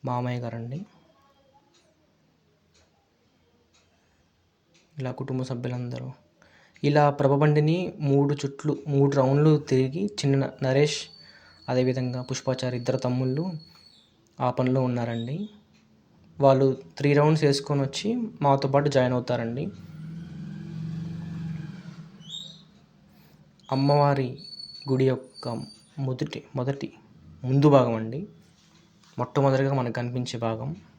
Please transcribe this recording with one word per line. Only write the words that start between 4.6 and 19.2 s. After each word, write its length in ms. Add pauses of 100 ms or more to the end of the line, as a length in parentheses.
ఇలా 200
కుటుంబ 300
సభ్యులందరూ 580 (760)
ఇలా 200 (160)
ప్రభబండిని 560 (340)
మూడు 320
చుట్లు, 320 (200)
మూడు 260
రౌండ్లు 320 (180)
తిరిగి 340 (160)
చిన్న 220
న-, 100 (140)
నరేష్, 340 (720)
అదేవిధంగా 600
పుష్పాచారి 520
ఇద్దరు 240
తమ్ముళ్ళు 380 (960)
ఆ 80 (100)
పనిలో 320
ఉన్నారండి. 480 (1000)
వాళ్ళు 300 (300)
త్రీ 120 (100)
రౌండ్స్ 280
వేసుకొని 400
వచ్చి 220 (360)
మాతో 280
పాటు 220
జాయిన్ 220
అవుతారండి. 480 (4000)